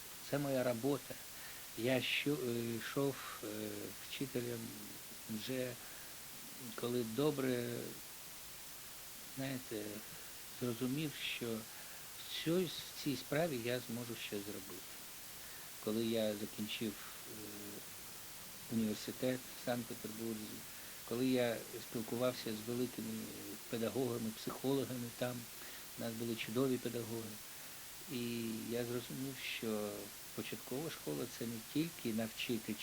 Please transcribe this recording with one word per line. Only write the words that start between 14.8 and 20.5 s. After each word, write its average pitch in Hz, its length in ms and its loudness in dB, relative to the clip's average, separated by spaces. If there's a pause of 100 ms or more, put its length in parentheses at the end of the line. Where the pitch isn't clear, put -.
Коли 110 220 4
я 110 280 6
закінчив, 107 600 0
е, 104 680 -8 (1120)
університет 117 680 4
в - 260 -10
Санкт-Петербурзі, 113 920 -2 (520)